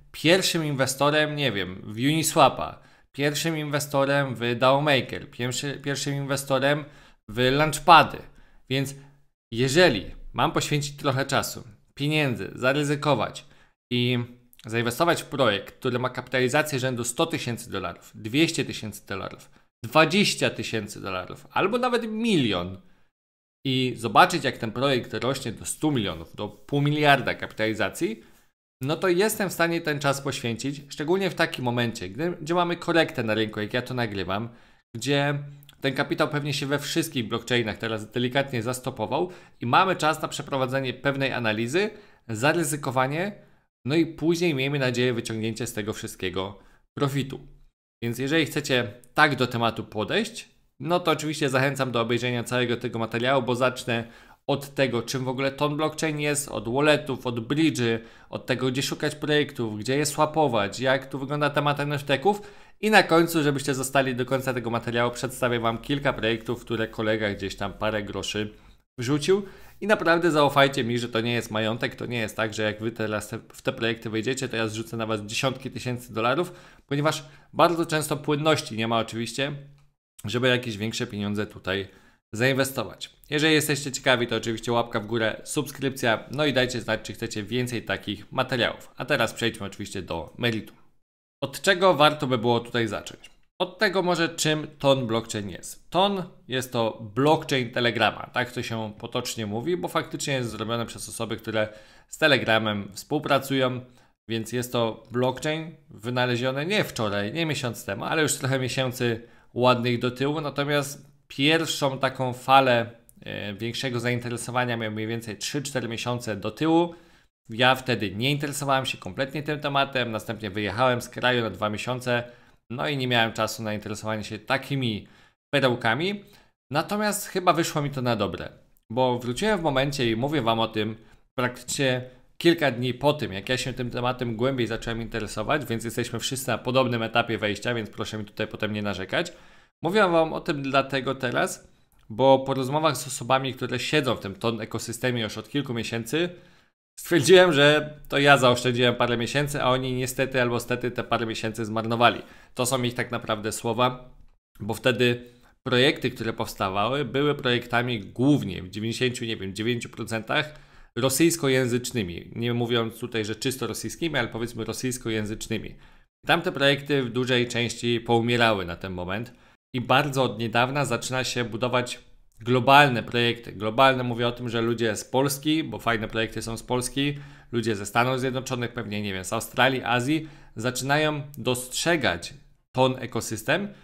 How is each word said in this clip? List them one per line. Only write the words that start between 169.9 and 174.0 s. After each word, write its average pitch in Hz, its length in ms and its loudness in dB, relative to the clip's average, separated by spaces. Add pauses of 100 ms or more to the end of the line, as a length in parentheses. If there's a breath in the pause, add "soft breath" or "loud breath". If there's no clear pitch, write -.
od 107 160 -2
niedawna 123 460 0
zaczyna 123 400 -2
się 123 200 -2
budować 123 640 -2 (340)
globalne 127 640 6
projekty. 117 500 -2
Globalne, 123 500 4